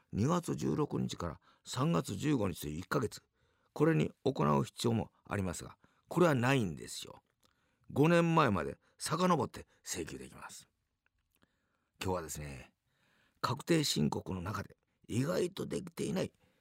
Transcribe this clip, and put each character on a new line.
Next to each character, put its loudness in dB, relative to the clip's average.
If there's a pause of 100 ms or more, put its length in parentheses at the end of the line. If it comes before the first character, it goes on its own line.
(120)
二 2
月 0
十 0
六 -2
日 -4
か -6
ら -8 (240)
三 -2
月 0
十 0
五 0
日 -4
と -6
い -6
う -6
一 -8
ヶ -2
月、 -6 (480)
こ 2
れ 4
に 0 (100)
行 0
う 4
必 -4
要 2
も -2 (180)
あ -4
り 0
ま -2
す -10
が、 -16 (300)
こ 2
れ 8
は 4
な 4
い 4
ん -2
で -12
す -12
よ。 -20 (680)
五 6
年 6
前 6
ま 2
で -6 (200)
遡 2
っ -2
て -14 (160)
請 -8
求 -12
で -14
き -20
ま -16
す。 -20 (1300)
今 -2
日 2
は -4
で -10
す -10
ね、 -12 (720)
確 -2
定 4
申 2
告 -6
の -6
中 -6
で -20 (300)
意 0
外 0
と -8
で -4
き -12
て -6
い -2
な 0
い -6 (280)